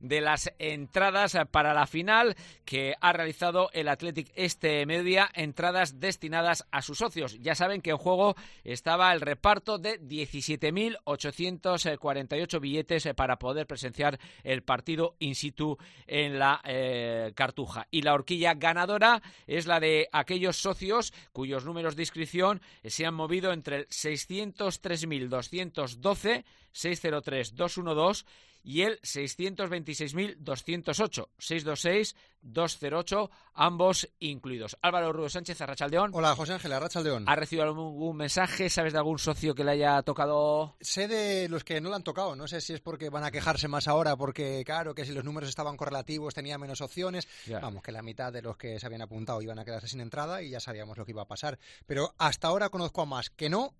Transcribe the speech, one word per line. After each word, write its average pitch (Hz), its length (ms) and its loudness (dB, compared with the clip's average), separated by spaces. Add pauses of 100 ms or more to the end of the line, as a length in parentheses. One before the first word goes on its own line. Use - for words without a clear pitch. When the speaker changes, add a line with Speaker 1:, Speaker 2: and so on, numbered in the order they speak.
Speaker 1:
de 147 220 0
las 151 360 0
entradas, 185 760 2
eh, 165 100 4
para 151 300 4
la 143 120 6
final 214 480 4 (300)
que 135 340 0
ha 175 140 6
realizado 175 640 2
el 160 140 0
Athletic 156 460 -2
este 156 520 2
mediodía, 180 480 4
entradas 165 680 0
destinadas 170 720 0
a 143 80 0
sus 143 180 -8
socios. 151 400 -2
Ya 143 160 0
saben 185 280 0
que 156 80 0
en 151 80 2
juego 185 360 4 (300)
estaba 170 480 4
el 165 80 4
reparto 202 560 2
de 202 220 -4
diecisiete 151 720 -4
mil 214 320 0
ochocientos 170 840 -2 (140)
cuarenta 139 380 -2
y - 20 0
ocho 170 200 -2
billetes, 143 340 0
eh, 156 180 0
para 127 280 2
poder 139 260 -2
presenciar 139 540 -2 (240)
el 131 180 0
partido 160 560 0
in 139 160 -2
situ 147 420 -4 (300)
en 143 320 0
la, 139 260 6
eh, 120 680 -2
Cartuja. 123 560 -2
Y 160 120 0
la 147 120 6
horquilla 165 400 2
ganadora 185 680 4 (280)
es 160 180 0
la 170 140 4
de 156 320 4
aquellos 180 440 0
socios 196 560 -2 (200)
cuyos 135 340 -4
números 165 300 -4
de 165 60 -4
inscripción, 180 600 0 (220)
eh, 113 60 -10
se 160 140 -2
han 165 100 0
movido 175 380 0
entre 147 260 -4
el 143 120 -6
seiscientos 185 920 -4
tres 165 280 -4
mil 131 200 -4
doscientos 131 720 -4
doce, 202 440 0 (260)
seis 170 320 -2
cero 151 180 0
tres 127 360 -4
dos 175 220 -2
uno 170 180 -2
dos 175 280 4 (420)
y 143 140 0
el 214 220 2
seiscientos 180 680 -4
veintiséis 151 460 -6
mil 196 240 -4
doscientos 151 600 -4
ocho, 208 380 0
seis 160 280 -4
dos 147 160 -4
seis 202 360 2 (240)
dos 156 380 -2
cero 147 220 -2
ocho, 196 300 -2 (220)
ambos 175 560 4 (120)
incluidos. 131 600 -8
Álvaro 170 320 2
Rubio 156 160 -2
Sánchez, 175 320 -8
arratsaldeón. 151 540 0
Speaker 2:
Hola, 160 200 6
José 156 200 -2
Ángel, 165 180 -6
arratsaldeón. 147 540 -2
Speaker 1:
¿Ha 147 100 6
recibido 156 300 0
algún, 156 220 -4
algún 156 280 -4
mensaje? 175 540 0
¿Sabes 160 240 0
de 156 40 4
algún 151 200 2
socio 151 360 0
que 143 100 -2
le 143 80 4
haya 143 300 4
tocado? 151 760 2
Speaker 2:
Sé 196 280 -2
de 202 420 0
los 165 120 -2
que 156 200 -4
no 180 80 -4
le 208 60 -4
han 190 60 -6
tocado. 170 340 -4
No 143 100 -10
sé 165 160 -6
si - 100 -8
es 190 80 -8
porque 156 300 -8
van 151 140 -4
a 147 60 -2
quejarse 151 380 0
más 143 180 -2
ahora, 151 300 4
porque, 135 480 -4
claro, 156 300 -4
que 151 100 -6
si 139 80 -8
los 139 120 -6
números 147 260 -6
estaban 147 260 -6
correlativos, 143 580 -6
tenía 147 220 -8
menos 139 240 -10
opciones. 180 480 -6 (180)
Speaker 1:
Ya. 110 140 -6
Speaker 2:
Vamos, 101 220 -8
que 117 100 -12
la 110 100 -10
mitad 113 300 -8
de 120 100 -10
los 113 140 -8
que 113 220 -10
se 123 80 -10
habían 113 160 -10
apuntado 110 400 -6
iban 110 160 -10
a 110 60 -12
quedarse 113 240 -10
sin 127 120 -10
entrada 147 420 -8
y 147 80 -12
ya 123 100 -10
sabíamos 107 360 -12
lo 110 80 -10
que 117 80 -14
iba 104 100 -8
a 98 60 -12
pasar. 131 300 -8 (280)
Pero 143 320 -2
hasta 160 300 2
ahora 196 220 2
conozco 175 320 -4
a 151 40 -2
más 131 220 -6
que 151 220 -4
no 240 300 0